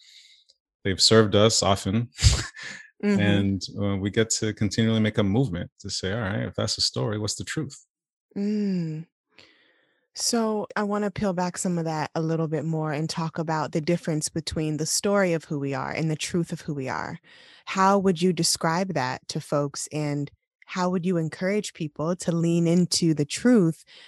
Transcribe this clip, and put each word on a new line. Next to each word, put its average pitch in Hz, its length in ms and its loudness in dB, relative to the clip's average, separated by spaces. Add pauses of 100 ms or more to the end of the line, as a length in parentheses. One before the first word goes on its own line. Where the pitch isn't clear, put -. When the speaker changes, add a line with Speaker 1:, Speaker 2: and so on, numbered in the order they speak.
(840)
Speaker 1:
They've 95 160 -2
served 110 340 6
us 107 280 6
often. 98 520 0
<laughs> - 40 -18 (840)
Speaker 2:
Mm-hmm. 202 160 2
Speaker 1:
And, 101 420 2 (200)
uh, 101 160 0
we 98 100 -2
get 110 300 2
to 107 160 -2
continually 110 460 2
make 107 180 2
a 110 40 2
movement 98 480 0 (100)
to 98 100 -12
say, 92 240 -4
"All 120 60 -4
right, 110 240 -2
if 117 100 -8
that's 107 220 -2
the - 40 -8
story, 120 380 -2
what's 104 160 -4
the 98 100 -10
truth?" 139 320 -8 (580)
Speaker 2:
Mm. 196 720 -4 (1120)
So 220 600 -2
I 208 100 -2
wanna 208 260 0
peel 196 240 -2
back 180 240 -2
some 180 180 0
of 165 80 -2
that 156 300 -4
a 165 80 0
little 160 260 0
bit 151 160 -2
more 156 280 -2
and 156 180 -2
talk 165 260 -6
about 156 360 -2
the 165 100 -2
difference 160 480 -2
between 156 480 -4
the 156 80 -2
story 202 480 2
of 156 100 -4
who 151 140 -4
we 139 160 -4
are 139 160 -6
and 156 200 -2
the 151 60 -2
truth - 340 -2
of 165 120 -8
who 160 100 -8
we 135 160 -6
are. 110 300 -6 (480)
How 196 320 4
would 180 240 2
you 185 100 4
describe 170 640 0
that 127 340 -4
to 156 120 -6
folks, 147 520 -2
and 147 380 -4 (340)
how 180 240 -2
would 180 160 -2
you 180 140 2
encourage 185 560 -2
people 160 420 -4
to - 160 -4
lean 170 340 2
into 170 460 4
the 147 140 0
truth 214 580 4 (240)